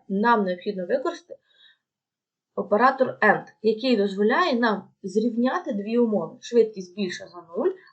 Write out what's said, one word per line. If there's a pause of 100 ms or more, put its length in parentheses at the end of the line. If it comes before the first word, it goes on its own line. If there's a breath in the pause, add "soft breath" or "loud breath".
нам
необхідно
використати (1160 soft breath)
оператор
AND, (160)
який
дозволяє
нам (140)
зрівняти
дві
умови.
Швидкість
більша
за
нуль, (220 loud breath)